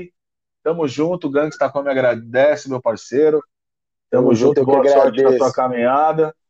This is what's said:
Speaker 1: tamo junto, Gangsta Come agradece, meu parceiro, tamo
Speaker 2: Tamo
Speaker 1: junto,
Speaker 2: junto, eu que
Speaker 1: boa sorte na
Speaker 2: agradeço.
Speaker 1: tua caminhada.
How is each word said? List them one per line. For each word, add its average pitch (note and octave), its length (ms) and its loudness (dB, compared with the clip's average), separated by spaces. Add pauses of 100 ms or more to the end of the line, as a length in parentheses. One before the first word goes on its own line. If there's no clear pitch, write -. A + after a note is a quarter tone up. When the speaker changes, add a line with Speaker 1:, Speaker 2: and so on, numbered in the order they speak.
(640)
Speaker 1:
tamo E3 260 -2
junto, D#3+ 420 -4
Gangsta D3 400 -2
Come C#3+ 200 -6
agradece, B2+ 800 0
meu C3 120 -6
parceiro, C#3+ 640 -2 (680)
tamo B2+ 180 2
Speaker 2:
Tamo A#2+ 60 4
Speaker 1:
junto, - 0 -
Speaker 2:
junto, C#3 260 2
eu C3 60 0
que C3 40 0
Speaker 1:
boa C3+ 180 4
sorte C3+ 340 2
na C3+ 80 4
Speaker 2:
agradeço. B2+ 80 2
Speaker 1:
tua B2+ 140 0
caminhada. C#3 840 0 (140)